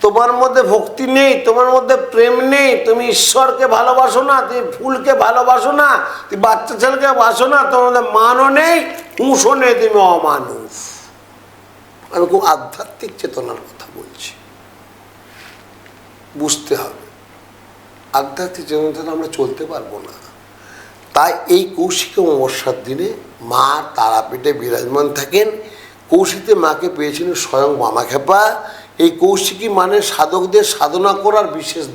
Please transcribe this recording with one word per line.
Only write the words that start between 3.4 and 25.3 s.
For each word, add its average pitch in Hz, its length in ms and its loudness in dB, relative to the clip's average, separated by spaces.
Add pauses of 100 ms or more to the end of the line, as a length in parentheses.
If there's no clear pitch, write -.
ভালোবাসো 254 560 2
না, 277 200 2
তুমি 240 360 -6
ফুলকে 262 360 -2
ভালোবাসো 247 580 2
না, 285 340 2 (240)
তুমি 202 120 -6
বাচ্চা 220 360 0
ছেলেকে 269 280 2
বাসো 254 400 4
না, 277 160 4
তোমার 247 300 2
মধ্যে 240 180 0
মানও 240 380 4
নেই, 320 360 2 (360)
হুঁশও 262 340 2
নেই, 254 200 2
তুমি 220 260 2
অমানুষ। 143 720 0 (1500)
আমি 175 100 0
খুব 180 180 0
আধ্যাত্মিক 147 760 -6
চেতনার 123 300 -10
কথা - 380 -16 (100)
বলছি, - 340 -18 (2000)
বুঝতে 147 380 -4
হবে। - 320 -12 (1040)
আধ্যাত্মিক 143 560 -8
চেতনা 151 240 -2
ছাড়া 160 200 -10
আমরা 160 200 -8
চলতে - 340 -6
পারবো 123 320 -12
না। - 300 -20 (840)
তাই - 200 2 (160)
এই 180 280 2
কৌশিক - 420 -4
অমাবস্যার 135 560 0 (100)
দিনে 160 280 -6 (280)
মা 131 420 0 (120)
তারাপীঠে 120 580 -2
বিরাজমান 127 640 -4
থাকেন। 185 360 0 (600)